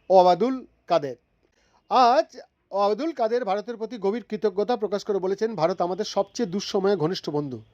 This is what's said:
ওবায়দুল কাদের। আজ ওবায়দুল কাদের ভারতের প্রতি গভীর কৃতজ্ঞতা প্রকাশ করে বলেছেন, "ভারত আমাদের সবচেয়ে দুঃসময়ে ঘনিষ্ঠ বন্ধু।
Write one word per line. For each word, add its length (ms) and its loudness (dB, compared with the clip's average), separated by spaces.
ওবায়দুল 560 6
কাদের। 300 -2
আজ 480 4
ওবায়দুল 420 -2
কাদের 320 -2
ভারতের 320 -6
প্রতি 220 -10
গভীর 240 -2
কৃতজ্ঞতা 540 -2
প্রকাশ 280 -4
করে 140 -2
বলেছেন, 360 -4
"ভারত 280 0
আমাদের 220 -4
সবচেয়ে 440 -4
দুঃসময়ে 480 0
ঘনিষ্ঠ 340 -4
বন্ধু। 320 -6